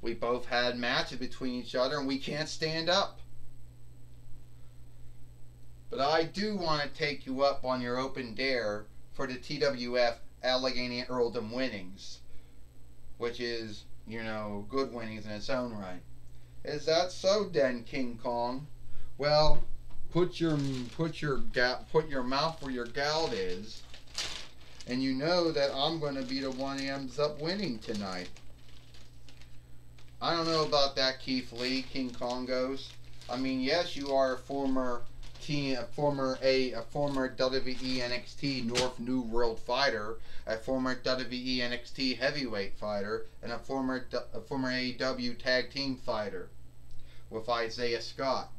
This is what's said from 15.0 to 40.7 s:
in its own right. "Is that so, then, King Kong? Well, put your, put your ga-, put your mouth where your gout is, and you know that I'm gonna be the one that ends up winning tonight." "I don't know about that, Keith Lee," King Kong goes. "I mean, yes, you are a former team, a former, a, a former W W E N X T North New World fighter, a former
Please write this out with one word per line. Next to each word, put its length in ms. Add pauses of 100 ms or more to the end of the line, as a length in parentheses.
in 40
its 180
own 240
right. 300 (640)
"Is 220
that 260
so, 320
then, 400
King 360
Kong? 460 (520)
Well, 440 (500)
put 280
your, 180 (380)
put 240
your 180
ga-, 540
put 160
your 140
mouth 400
where 100
your 140
gout 480
is, 480 (1040)
and 160
you 100
know 400
that 220
I'm 260
gonna 220
be 180
the 100
one 280
that 60
ends 340
up 200
winning 420
tonight." 500 (1900)
"I 120
don't 120
know 180
about 320
that, 240
Keith 320
Lee," 300
King 320
Kong 320
goes. 440 (380)
"I 80
mean, 240
yes, 340
you 200
are 200
a 40
former 640 (400)
team, 340
a 80
former, 580
a, 300
a 100
former 460
W 320
W 220
E 200
N 100
X 220
T 280
North 360
New 220
World 400
fighter, 580 (280)
a 100
former 380